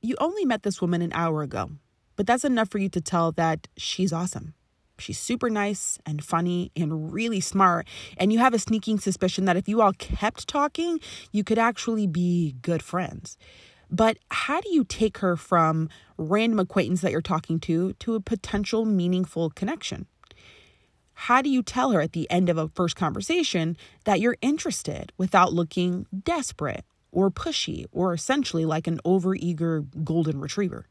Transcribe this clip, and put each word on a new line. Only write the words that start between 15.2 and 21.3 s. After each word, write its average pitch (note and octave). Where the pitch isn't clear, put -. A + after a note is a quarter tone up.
from D#3+
random G#3+
acquaintance F3+
that F#3
you're D#3+
talking D#3+
to, F3
to A3+
a G#3+
potential G#3+
meaningful F3+
connection? -
How B3+